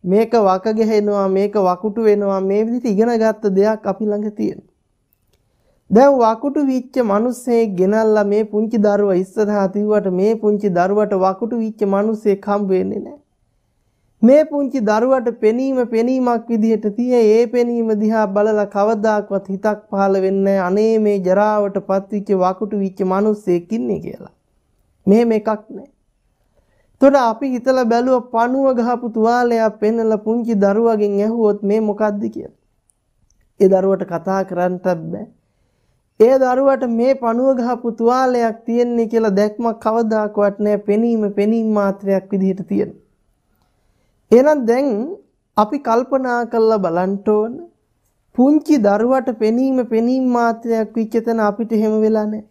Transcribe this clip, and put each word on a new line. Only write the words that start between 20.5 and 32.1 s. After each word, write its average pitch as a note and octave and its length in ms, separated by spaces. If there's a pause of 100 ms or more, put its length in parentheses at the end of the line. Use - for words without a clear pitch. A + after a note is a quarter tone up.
අනේ A3 300
මේ G#3 220
ජරාවට G3+ 600
පත්විච්ච G3 520
වකුටු F#3+ 460
විච්ච F#3+ 240
මිනිස්සෙක් F#3+ 720
ඉන්නේ A#3 260
කියලා. - 340 (720)
මෙහෙම A3+ 240
එකක් G#3+ 180
නැහැ. G#3+ 440 (1080)
එතකොට C4+ 140
අපි A#3+ 340
හිතලා B3+ 340
බැලුව A#3+ 360 (120)
පණුව B3+ 420
ගහපු A#3+ 360
තුවාලයක් A3+ 720
පෙන්නලා A3 380
පුංචි A3+ 380
දරුවගෙන් G3+ 680
ඇහුවොත් G#3+ 420
මේ G#3 160
මොකද්ද G#3 500